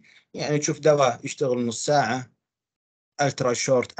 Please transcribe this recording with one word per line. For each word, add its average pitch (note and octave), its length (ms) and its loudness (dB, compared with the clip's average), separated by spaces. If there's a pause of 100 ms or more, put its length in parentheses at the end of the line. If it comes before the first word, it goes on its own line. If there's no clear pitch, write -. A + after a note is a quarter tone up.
(340)
يعني D3 240 -2
تشوف D3 220 -4
دواء C#3+ 440 4
يشتغل B2 420 -2
نص A2+ 200 -6
ساعة، C3 440 0 (880)
الترا C3 340 0
شورت B2 460 0